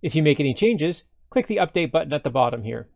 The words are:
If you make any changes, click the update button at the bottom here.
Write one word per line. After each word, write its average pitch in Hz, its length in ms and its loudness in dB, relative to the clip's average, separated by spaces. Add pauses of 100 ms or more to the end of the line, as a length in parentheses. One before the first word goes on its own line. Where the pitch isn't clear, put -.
If 160 100 -4
you 156 80 2
make 151 180 4
any 139 140 0
changes, 180 520 0 (260)
click - 160 0
the 214 100 -2
update 175 340 -2
button 147 220 -2
at 147 100 -4
the 151 60 -2
bottom 120 340 0
here. 113 320 -8